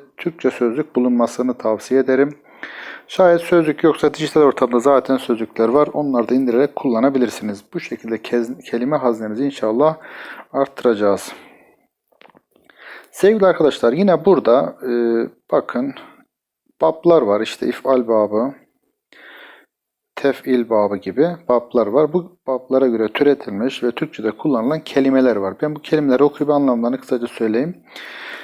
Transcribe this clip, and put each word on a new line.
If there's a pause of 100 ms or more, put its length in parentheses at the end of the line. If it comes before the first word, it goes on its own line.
(160)
Türkçe
sözlük
bulunmasını
tavsiye
ederim. (720)
Şayet
sözlük
yoksa
dijital
ortamda
zaten
sözlükler
var.
Onları
da
indirerek
kullanabilirsiniz. (100)
Bu
şekilde
kez-,
kelime
haznemizi
inşallah (560)
arttıracağız. (1800)
Sevgili
arkadaşlar,
yine
burada,
e, (640)
bakın (840)
bablar
var.
İşte
ifal
babı, (1600)
tef'il
babı
gibi (200)
bablar
var.
Bu
bablara
göre
türetilmiş
ve
Türkçe'de
kullanılan
kelimeler
var.
Ben
bu
kelimeleri
okuyup
anlamlarını
kısaca
söyleyeyim. (600)